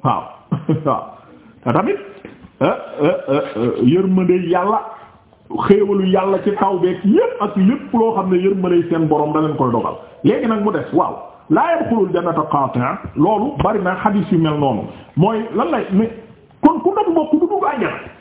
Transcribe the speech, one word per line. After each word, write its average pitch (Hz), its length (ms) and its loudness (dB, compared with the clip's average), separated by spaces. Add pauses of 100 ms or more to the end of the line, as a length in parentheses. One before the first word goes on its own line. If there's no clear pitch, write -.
Waaw. 110 200 0 (280)
<laughs> - 340 -2
Waaw. 131 180 0 (600)
Te 123 80 -2
tamit, 247 240 0 (640)
ah, 135 60 2
ah, - 400 -2 (220)
ah, 135 40 0 (240)
ah, 110 40 -4 (220)
yërmande 180 560 2 (120)
Yàlla, 196 300 0 (880)
xéewalu 196 420 4
Yàlla 190 320 2
ci 208 140 2
taw 196 220 0
beek 175 260 -2
yépp 359 380 2
ak 208 140 -4
lépp 214 360 2
loo 226 240 2
xam 185 140 -2
ne 180 80 2
yërmande 180 520 2
seen 165 160 0
Borom 151 260 2
da 156 80 0
leen 151 160 -2
koy 131 140 2
dogal. 113 240 -2 (300)
Léegi 254 240 4
nag 214 160 0
mu 214 80 2
des, - 200 -4
waaw, 143 220 2 (360)
"laa 294 260 2
yadxulul 214 360 0
jannata 170 380 -2
qaati'." 127 300 0 (360)
Loolu 214 360 2 (100)
bari 208 200 2
na 180 200 0
xadiis 202 300 0
yu 175 60 4
mel 151 200 2
noonu. 131 240 0 (340)
Mooy 214 280 2 (100)
lan 269 160 0
lay, 240 220 -2
mais 220 180 2 (520)
kon 320 180 4
ku 349 160 0
dog 370 160 0
mbokk 311 200 0
du 311 140 0
dugg 381 180 -2
àjjana. 262 340 -4 (220)